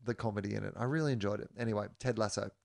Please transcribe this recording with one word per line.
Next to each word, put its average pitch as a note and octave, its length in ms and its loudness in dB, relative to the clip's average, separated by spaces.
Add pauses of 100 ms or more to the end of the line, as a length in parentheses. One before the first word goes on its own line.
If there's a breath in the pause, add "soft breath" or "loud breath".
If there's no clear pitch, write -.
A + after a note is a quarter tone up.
the A#2 100 0
comedy G#2 400 -2
in G#2 80 -2
it. G2+ 120 -6
I A#2 100 -2
really D3 280 2
enjoyed G2+ 260 0
it. - 180 -8
Anyway, A2 280 0 (140)
Ted B2 180 2
Lasso, G#2 320 0 (160)